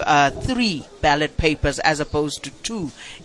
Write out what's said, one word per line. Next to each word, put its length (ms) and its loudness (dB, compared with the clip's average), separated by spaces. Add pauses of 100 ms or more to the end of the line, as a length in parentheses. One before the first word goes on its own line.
uh, 260 6
three 540 -2 (160)
ballot 340 2
papers 440 0
as 200 0
opposed 440 -4
to 80 -10 (120)
two 280 -6 (340)